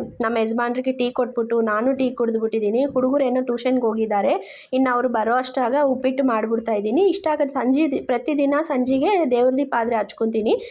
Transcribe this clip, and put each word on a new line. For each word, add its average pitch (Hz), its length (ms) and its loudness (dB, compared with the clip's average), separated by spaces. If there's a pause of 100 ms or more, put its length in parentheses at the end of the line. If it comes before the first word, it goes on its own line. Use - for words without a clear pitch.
(200)
ನಮ್ಮ 233 180 0
ಯಜಮಾನ್ರಿಗೆ 240 540 -2
ಟೀ 247 180 -2
ಕೊಟ್ಬಿಟ್ಟು 233 500 -2
ನಾನು 226 340 0
ಟೀ 254 160 0
ಕುಡ್ದು 226 300 -2
ಬಿಟ್ಟಿದ್ದೀನಿ. 220 440 0
ಹುಡುಗರು 262 400 2
ಏನೋ 254 180 0
ಟ್ಯೂಷನ್‌ಗೆ 254 380 0
ಹೋಗಿದ್ದಾರೆ, 220 540 0 (380)
ಇನ್ನು 262 200 2
ಅವ್ರು 247 160 0
ಬರೋ 226 260 0
ಅಷ್ಟ್ರಾಗ 254 500 -2
ಉಪ್ಪಿಟ್ಟು 262 400 0
ಮಾಡ್ಬಿಡ್ತಾ 226 480 0
ಇದ್ದೀನಿ. 214 300 0
ಇಷ್ಟ 381 240 2
ಆಗತ್ತೆ 302 280 0
ಸಂಜೆ, 269 520 0
ಪ್ರತಿದಿನ 277 560 0
ಸಂಜೆಗೆ 277 680 2
ದೇವ್ರ 247 260 4
ದೀಪ 277 200 0
ಆದ್ರೆ 233 200 0
ಹಚ್ಕೊಂತೀನಿ. 220 600 0 (140)